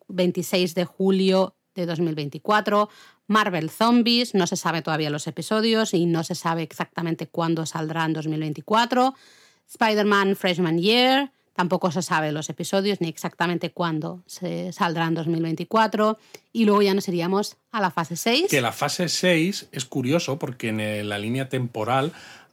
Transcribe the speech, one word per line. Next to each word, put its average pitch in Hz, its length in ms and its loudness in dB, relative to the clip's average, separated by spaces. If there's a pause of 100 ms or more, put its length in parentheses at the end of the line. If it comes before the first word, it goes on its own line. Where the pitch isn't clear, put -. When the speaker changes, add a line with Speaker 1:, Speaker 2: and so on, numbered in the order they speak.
Speaker 1:
veintiséis 180 680 0
de 180 100 0
julio 190 680 2 (200)
de 175 120 -4
dos 165 140 -4
mil 160 140 0
veinticuatro. 208 760 0 (360)
Marvel 190 440 0
Zombies, 240 640 2
no 180 120 4
se 180 100 -2
sabe 165 260 -2
todavía 156 260 -2
los 147 180 -6
episodios 220 680 0
y 170 100 4
no 165 200 2
se 175 100 -6
sabe 165 280 -2
exactamente 160 640 -6
cuándo 165 380 -2
saldrá 160 400 -4
en 160 80 0
dos 156 140 -4
mil 156 140 -2
veinticuatro. 226 720 2 (540)
Spider-Man 202 680 2
Freshman 170 420 2
Year, 247 520 4 (220)
tampoco 180 380 0
se 160 100 -2
sabe 156 320 0
los 151 160 -6
episodios 196 540 -2
ni 165 60 -2
exactamente 170 600 -4
cuándo 170 540 -4
se 175 480 -8
saldrá 165 360 -2
en 165 60 0
dos 165 120 -4
mil 165 160 0
veinticuatro. 214 760 0 (320)
Y 226 140 2
luego 208 160 6
ya 196 140 4
nos 196 120 -2
iríamos 185 520 -2 (120)
a 220 120 -4
la 180 80 2
fase 170 260 -4
seis. 269 320 0
Speaker 2:
Que 139 140 2
la 113 100 0
fase 151 380 -2
seis 180 600 0
es 135 140 -8
curioso 135 540 -2
porque 120 320 -6
en, 110 100 -2
eh, 107 240 -4
la 104 140 -4
línea 127 320 -4
temporal 127 600 -2 (400)